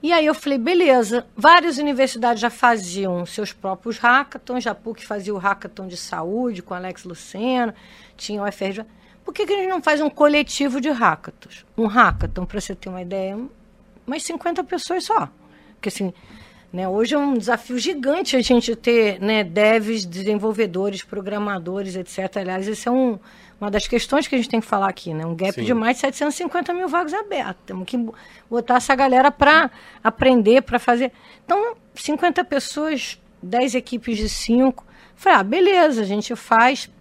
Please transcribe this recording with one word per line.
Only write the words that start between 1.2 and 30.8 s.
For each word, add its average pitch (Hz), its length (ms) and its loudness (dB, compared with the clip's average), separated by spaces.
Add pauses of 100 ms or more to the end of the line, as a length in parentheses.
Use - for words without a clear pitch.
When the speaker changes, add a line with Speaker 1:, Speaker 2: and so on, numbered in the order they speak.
Speaker 1:
Várias 320 420 6
universidades 247 640 0
já 233 80 0
faziam 190 760 0
seus 202 280 -10
próprios 196 460 -8
hackathons. 247 640 0
A 220 80 -2
puc - 320 -12
fazia 208 280 -6
o 202 40 -4
hackathon 190 500 -4
de 175 100 -12
saúde 190 680 -6
com - 100 -12
Alex 180 300 -10
Lucena, 226 720 -4 (420)
tinha 208 240 -8
o 202 60 -4
F 196 180 -6
R 196 80 -4
J. 220 160 -12 (340)
Por - 100 -12
que 415 120 -2
que 370 80 -2
a 403 40 0
gente 381 120 -2
não 370 140 -4
faz 302 180 2
um 302 80 2
coletivo 285 720 2
de 277 80 -2
hackathons? - 720 -2 (140)
Um 226 80 2
hackathon, 196 600 2
pra 202 140 -8
você 196 140 -10
ter 185 160 -14
uma 185 120 -10
ideia, 190 360 -6 (720)
umas 277 160 -6
cinquenta 339 400 -6
pessoas 359 400 -4
só. 427 260 -2 (460)
Porque - 140 -6
assim, 185 240 -6 (580)
né, 185 160 -6
hoje 208 260 0
é 302 40 2
um 285 200 0
desafio 226 400 -4
gigante 285 600 -2
a 247 40 2
gente 240 360 2
ter, 220 420 2
né, 214 240 0
devs, 208 640 2
desenvolvedores, 196 1000 -2
programadores, 196 920 -6
et 180 100 -10
cetera. 190 380 -6
Aliás, 190 240 -4
esse 214 180 -6
é 240 40 0
um 247 280 0 (400)
uma 208 100 -6
das 202 180 0
questões 254 380 0
que - 100 -4
a - 20 4
gente 240 120 0
tem 226 120 0
que - 40 -10
falar 196 220 0
aqui, 180 260 -8
né? 156 120 -6
Um 170 100 -6
gap 190 180 -4
Speaker 2:
Sim. - 120 -4
Speaker 1:
de 240 80 0
mais 220 240 0
de - 40 -8
setecentos 285 340 -2
e - 20 -10
cinquenta 349 360 -4
mil 359 140 -4
vagas 311 260 -2
abertas. 392 520 -6
Temos 185 200 -10
que 247 120 -6
bo-, 226 160 -4 (360)
botar 233 260 0
essa 254 200 2
galera 262 360 6
pra 294 380 6 (320)
aprender, 247 600 6
pra 247 180 -2
fazer. 240 320 0 (320)